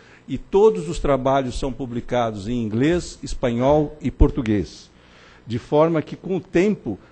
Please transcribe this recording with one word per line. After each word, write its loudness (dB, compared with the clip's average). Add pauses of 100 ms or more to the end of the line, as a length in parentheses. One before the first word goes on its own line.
(280)
e -6
todos 2
os -6
trabalhos 0
são -4
publicados -4
em -2
inglês, 0
espanhol 0
e -4
português. 0 (560)
De -4
forma 2
que, -16
com -6
o -6
tempo, -2 (120)